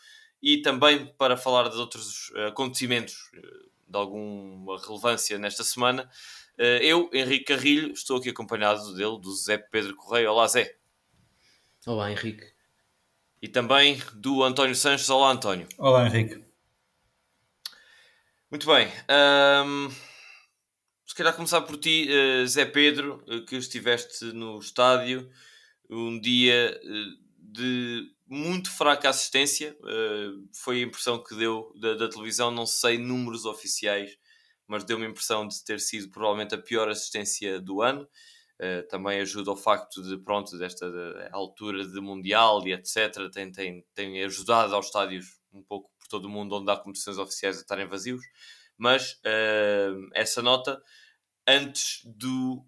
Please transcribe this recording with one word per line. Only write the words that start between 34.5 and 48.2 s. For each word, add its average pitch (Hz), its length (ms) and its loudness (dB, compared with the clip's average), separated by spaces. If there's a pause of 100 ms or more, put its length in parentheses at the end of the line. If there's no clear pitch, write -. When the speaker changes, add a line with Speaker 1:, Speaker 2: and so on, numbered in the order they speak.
Speaker 1:
mas 104 200 -8
deu-me 113 200 -4
a 110 40 -8
impressão 107 360 -4
de 101 200 -12
ter 107 160 -8
sido 101 280 -8
provavelmente 104 460 -2
a - 20 -10
pior 113 300 -2
assistência 101 720 -6
do 95 220 -6
ano. 139 260 -2 (520)
Eh, 92 240 -6
também 98 360 -4
ajuda 98 320 -6
ao 98 60 -6
facto 101 440 -2
de, 92 160 -8
pronto, 95 400 -4
desta, 90 320 -10
de, 87 440 -12
altura 98 520 -8
de 92 140 -10
Mundial 98 680 4
e 92 60 -2
et - 160 -6
cetera, 104 420 -2
tem, 95 220 -10
tem, 90 420 -12
tem 95 300 -8
ajudado 98 500 0
aos 101 120 0
estádios 92 520 -6 (160)
um 98 80 -20
pouco 98 360 -12
por - 100 -20
todo 98 180 -8
o 101 40 -12
mundo 104 260 -8
onde 98 140 -4
há 101 60 2
competições 98 420 -10
oficiais 95 400 -6
a 87 40 -16
estarem 98 260 -8
vazios. 110 360 -10 (540)